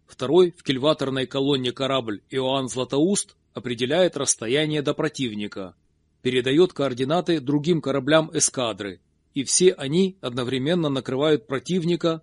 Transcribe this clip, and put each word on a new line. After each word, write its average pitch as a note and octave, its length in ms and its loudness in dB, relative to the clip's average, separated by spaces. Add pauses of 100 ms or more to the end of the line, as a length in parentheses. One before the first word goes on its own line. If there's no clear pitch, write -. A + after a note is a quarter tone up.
Второй E3+ 440 2
в - 120 -20
кильваторной C3 640 0
колонне C#3 440 0
корабль B2+ 580 -4
Иоанн C3 380 -2
Златоуст C#3 680 -2 (180)
определяет B2 640 0
расстояние C#3+ 640 0
до C#3+ 120 0
противника, G#2 840 -6 (460)
передает C3 520 2
координаты C#3+ 640 0
другим D3 420 0
кораблям C#3 500 2
эскадры, G#2+ 720 -2 (320)
и C#3 100 -2
все F3+ 280 4
они F3+ 500 0
одновременно C3 680 -2
накрывают C#3+ 580 0
противника E3 760 -2